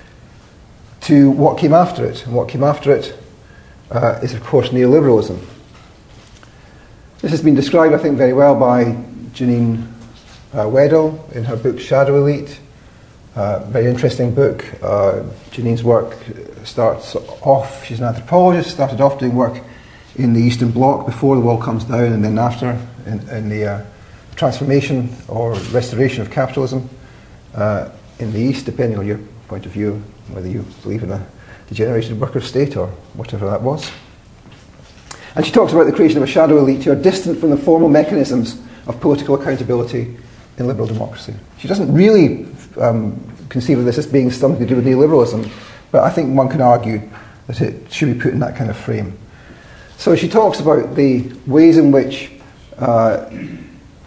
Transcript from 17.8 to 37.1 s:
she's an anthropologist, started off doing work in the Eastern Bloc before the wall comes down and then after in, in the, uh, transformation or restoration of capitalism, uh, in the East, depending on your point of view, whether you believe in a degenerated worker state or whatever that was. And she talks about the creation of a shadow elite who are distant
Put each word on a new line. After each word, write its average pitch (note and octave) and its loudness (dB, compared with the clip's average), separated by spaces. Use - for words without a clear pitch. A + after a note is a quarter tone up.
she's A#2 -10
an B2 -4
anthropologist, F3 2
started B2+ -2
off C#3 2
doing B2 -2
work B2 -2
in B2+ 2
the A2+ 2
Eastern A#2+ 2
Bloc C3 2
before C3+ 0
the B2 2
wall A#2 2
comes A2+ -4
down A#2+ 0
and G#2 0
then G#2+ -2
after A#2+ -2
in, G#2 -10
in G#2+ -8
the, G#2+ -4
uh, G2+ -6
transformation C3+ -2
or A#2 -4
restoration B2 -2
of G#2 -8
capitalism, C3 -4
uh, G#2 -2
in A2 -6
the G2+ -4
East, C3 -2
depending A2+ -4
on G2 -6
your G#2 -4
point G2+ -14
of F2+ -16
view, G#2 -4
whether F#2 -10
you F#2+ -8
believe G2+ -6
in F#2 -8
a G2 -8
degenerated A2+ -4
worker - -4
state C#3 -2
or F2+ -4
whatever G2+ -8
that G2+ -2
was. C#3+ -4
And D3+ 0
she - -6
talks F#3+ 2
about E3 6
the - 2
creation D3 4
of C3+ 2
a B2+ -2
shadow D#3 4
elite C3+ 2
who - 2
are C#3 4
distant F3+ 0